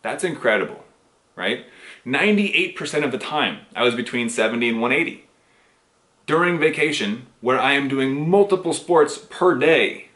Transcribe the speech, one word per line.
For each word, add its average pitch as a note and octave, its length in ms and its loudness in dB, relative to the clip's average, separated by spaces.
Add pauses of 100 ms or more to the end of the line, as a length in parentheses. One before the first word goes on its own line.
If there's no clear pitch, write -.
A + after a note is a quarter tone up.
That's C#3+ 220 -6
incredible, A2+ 600 -2 (520)
right? G#2 280 -4 (400)
Ninety-eight F#3 720 0
percent D3 300 -4
of B2 60 -2
the A#2 60 -6
time, A#2 420 -4 (140)
I - 80 -2
was A#2+ 120 2
between A#2 340 -6
seventy A#2 400 -2
and A2+ 140 -2
one B2 100 0
eighty. - 320 -4 (1000)
During E3+ 320 2
vacation, C#3+ 680 0 (140)
where B2+ 180 0
I C3 140 2
am C#3 160 0
doing C3+ 400 -2
multiple F#3+ 460 2
sports D#3+ 440 2
per F3 400 2
day C3 580 2